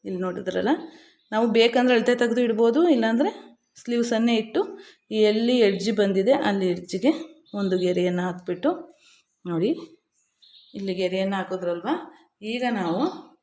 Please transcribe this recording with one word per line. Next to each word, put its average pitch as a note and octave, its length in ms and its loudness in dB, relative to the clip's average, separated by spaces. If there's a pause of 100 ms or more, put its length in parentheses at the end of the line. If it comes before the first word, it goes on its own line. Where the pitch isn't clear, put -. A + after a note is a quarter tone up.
ಇಲ್ಲಿ F#3+ 160 -6
ನೋಡಿದ್ರಲ್ಲ, F#3 480 -4 (640)
ನಾವು A3+ 140 2 (120)
ಬೇಕಂದ್ರೆ B3 380 4
ಅಳತೆ A#3+ 180 2
ತೆಗೆದು A#3+ 260 0
ಇಡ್ಬೋದು, A#3 480 4
ಇಲ್ಲಾಂದರೆ A#3+ 680 0 (240)
ಸ್ಲೀವ್ಸನ್ನೇ A#3 540 0
ಇಟ್ಟು A3+ 260 -2 (480)
ಎಲ್ಲಿ A3 480 2
ಎಡ್ಜ್ G3 380 2
ಬಂದಿದೆ G3 360 2
ಅಲ್ಲಿ G3 360 0
ಎಡ್ಜ್ಗೆ F#3+ 440 -2 (420)
ಒಂದು F#3+ 240 -2
ಗೆರೆಯನ್ನು F3+ 440 0
ಹಾಕ್ಬಿಟ್ಟು F3+ 480 -4 (760)
ನೋಡಿ, F3 240 -2 (1040)
ಇಲ್ಲಿ G3 200 -6
ಗೆರೆಯನ್ನು F#3+ 420 -2
ಹಾಕಿದ್ರಲ್ವ, F3+ 520 -6 (540)
ಈಗ A#3 280 -6
ನಾವು F#3+ 320 -2 (400)